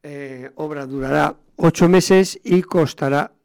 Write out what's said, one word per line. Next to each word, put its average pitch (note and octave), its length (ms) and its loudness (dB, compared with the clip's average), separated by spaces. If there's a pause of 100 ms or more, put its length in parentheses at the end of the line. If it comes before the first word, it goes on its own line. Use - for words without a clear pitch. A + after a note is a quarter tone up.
eh, C#3 520 -14
obra D3+ 300 -8
durará C#3 520 -2 (180)
ocho E3+ 340 2
meses F#3 540 2
y F#3 180 2
costará C#3+ 720 -2 (120)